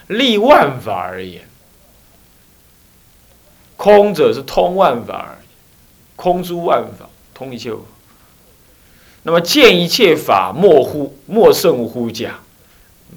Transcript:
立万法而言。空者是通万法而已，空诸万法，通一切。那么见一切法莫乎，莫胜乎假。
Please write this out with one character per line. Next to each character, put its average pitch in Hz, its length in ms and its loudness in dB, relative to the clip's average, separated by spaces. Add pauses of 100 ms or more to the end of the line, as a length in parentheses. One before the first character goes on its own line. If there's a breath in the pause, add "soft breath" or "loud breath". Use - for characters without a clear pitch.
立 233 280 -2
万 202 440 2
法 104 120 -10
而 92 320 -8
言。 90 240 -18 (2250)
空 208 360 4
者 135 220 2
是 135 80 -8
通 180 340 -2
万 131 300 0
法 95 80 -10
而 - 280 -14
已， - 40 -20 (680)
空 180 260 -2
诸 175 220 -10
万 120 200 0 (140)
法， - 100 -20 (240)
通 131 220 -16
一 - 20 -12
切。 113 160 -12 (1500 soft breath)
那 156 80 -8
么 170 100 2
见 202 400 2
一 175 60 -2
切 180 300 2
法 95 360 -2
莫 151 300 4
乎， 143 340 -8 (100)
莫 175 260 4
胜 127 340 0
乎 117 240 -8
假。 107 300 -12 (760 soft breath)